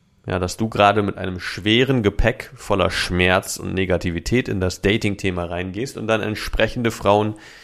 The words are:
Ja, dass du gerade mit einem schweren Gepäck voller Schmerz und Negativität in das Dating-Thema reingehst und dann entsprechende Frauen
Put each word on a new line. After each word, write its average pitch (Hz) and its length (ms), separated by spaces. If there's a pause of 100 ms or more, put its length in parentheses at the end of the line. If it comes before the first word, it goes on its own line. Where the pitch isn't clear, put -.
(260)
Ja, 95 120
dass 90 200
du 110 100
gerade 104 340
mit 98 140
einem 92 240
schweren 120 600
Gepäck - 520
voller 95 360
Schmerz 92 640
und 92 160
Negativität 90 760
in 101 120
das 92 220
Dating-Thema 98 600
reingehst 92 520
und 107 100
dann 110 140
entsprechende 110 720
Frauen 104 460 (280)